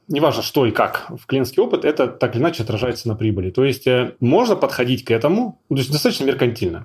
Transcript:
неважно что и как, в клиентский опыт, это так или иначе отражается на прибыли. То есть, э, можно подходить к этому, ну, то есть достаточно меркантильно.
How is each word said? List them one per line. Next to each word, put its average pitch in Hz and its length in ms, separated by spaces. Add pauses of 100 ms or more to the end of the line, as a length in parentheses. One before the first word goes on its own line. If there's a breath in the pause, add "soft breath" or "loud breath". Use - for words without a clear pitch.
неважно 139 340
что 139 240
и 104 60
как, - 360
в - 160
клиентский 131 380
опыт, 202 240
это 147 200
так - 280
или 117 80
иначе 165 220
отражается 113 440
на 110 60
прибыли. 98 360
То 127 140
есть, 135 220
э, 123 340
можно 190 360
подходить 127 500
к - 40
этому, 185 480 (120)
ну, 139 60
то 135 40
есть 131 100
достаточно 147 340
меркантильно. 120 600